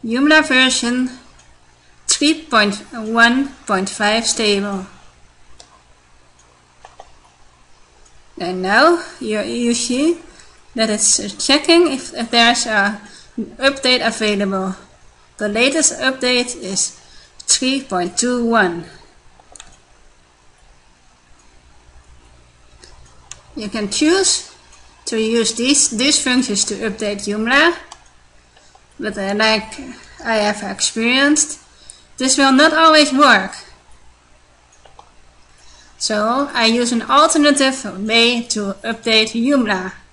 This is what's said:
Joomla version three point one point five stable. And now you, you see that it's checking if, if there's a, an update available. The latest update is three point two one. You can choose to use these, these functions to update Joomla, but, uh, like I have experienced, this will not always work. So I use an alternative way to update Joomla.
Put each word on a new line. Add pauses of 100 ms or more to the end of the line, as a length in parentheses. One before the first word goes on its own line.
Joomla
version (960)
three
point (180)
one (180)
point
five
stable. (3500)
And
now (160)
you,
you
see (560)
that
it's (260)
checking
if,
if
there's
a, (360)
an (120)
update
available. (600)
The
latest
update
is (460)
three
point
two
one. (4000)
You
can
choose (500)
to
use
these,
these
functions
to
update
Joomla, (1200)
but,
uh,
like (480)
I
have
experienced, (580)
this
will
not
always
work. (2500)
So
I
use
an
alternative (240)
way
to (100)
update
Joomla. (200)